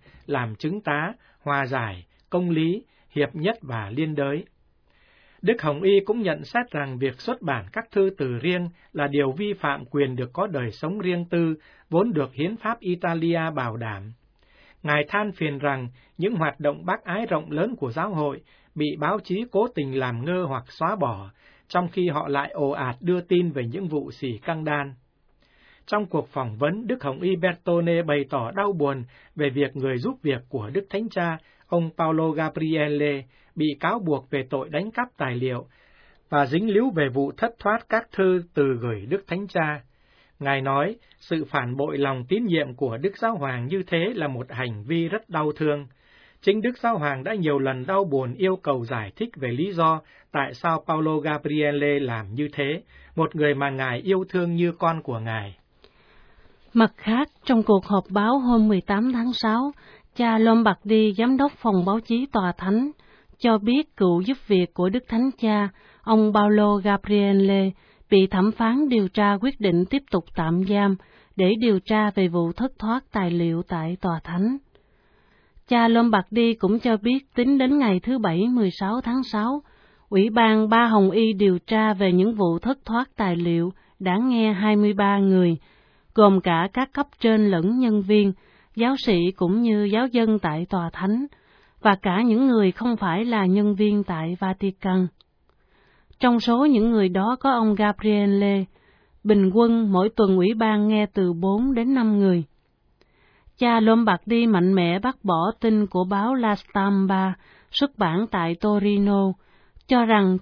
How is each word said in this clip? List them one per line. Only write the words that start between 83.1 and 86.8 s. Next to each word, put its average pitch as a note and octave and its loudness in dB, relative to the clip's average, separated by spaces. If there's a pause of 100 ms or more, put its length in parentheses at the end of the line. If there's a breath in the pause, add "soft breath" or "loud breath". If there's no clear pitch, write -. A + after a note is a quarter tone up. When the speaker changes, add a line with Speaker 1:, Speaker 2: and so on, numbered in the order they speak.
Speaker 2:
tài F#3+ -2
liệu E3+ 0 (260 soft breath)
đã F#3 0
nghe A3+ 2
hai G#3 2
mươi G#3 4
ba G3+ 2
người, F#3 4 (580 soft breath)
gồm G3 6
cả E3+ 0
các C4 -2